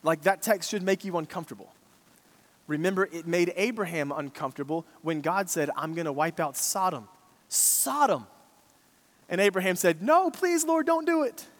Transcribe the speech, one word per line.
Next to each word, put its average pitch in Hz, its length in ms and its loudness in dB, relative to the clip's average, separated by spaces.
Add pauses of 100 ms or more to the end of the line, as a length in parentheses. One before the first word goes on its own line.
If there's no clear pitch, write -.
Like, 156 200 2
that 190 200 2
text 202 260 0
should 208 140 -2
make 190 220 0
you 185 120 -4
uncomfortable. 156 560 -8 (920)
Remember, 185 440 0
it 165 160 -10
made 175 300 2
Abraham 175 560 -2
uncomfortable 143 720 -6 (160)
when 156 200 -2
God 175 280 -2
said, 147 280 -2
"I'm 156 180 -6
gonna 160 180 -4
wipe 156 280 -2
out 143 160 -4
Sodom." 175 520 -2 (400)
Sodom. 262 760 2 (1000)
And 175 120 -2
Abraham 190 360 2
said, 170 260 2
"No, 330 280 4
please, 339 340 0
Lord, 320 220 2
don't 320 200 2
do 330 160 2
it." - 240 -6 (140)